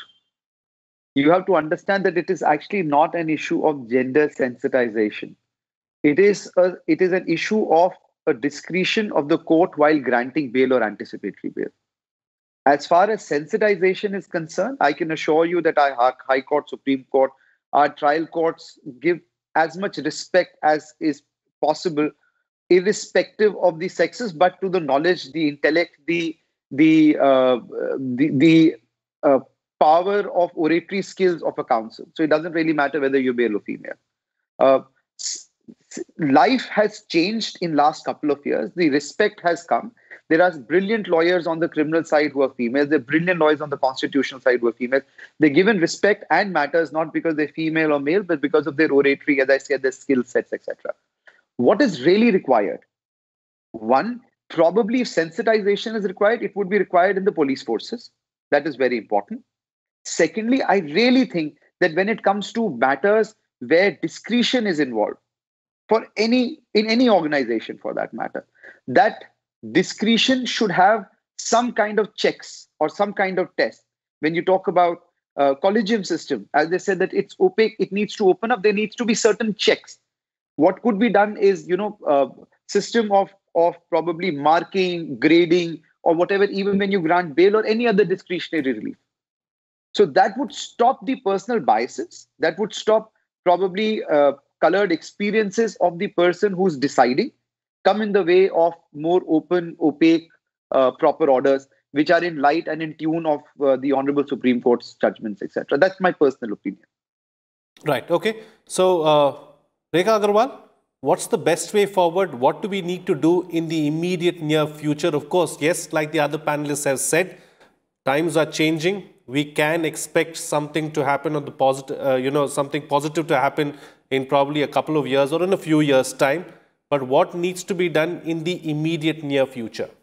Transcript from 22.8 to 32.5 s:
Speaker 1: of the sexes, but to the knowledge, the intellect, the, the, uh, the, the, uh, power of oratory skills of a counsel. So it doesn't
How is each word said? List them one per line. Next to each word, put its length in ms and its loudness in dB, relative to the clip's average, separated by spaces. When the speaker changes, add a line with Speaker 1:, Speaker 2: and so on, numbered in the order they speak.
Speaker 1:
of 160 2
the 100 -6
sexes, 460 -4
but 260 0
to 80 -4
the 100 0
knowledge, 540 0
the 160 -2
intellect, 480 0
the, 300 -4
the, 480 6
uh, 420 4
the, 360 -2
the, 400 6
uh, 180 4
power 560 0
of 180 -2
oratory 460 -4
skills 420 -4
of 140 -6
a 80 -8
counsel. 500 -4
So 100 -2
it 60 -2
doesn't 220 0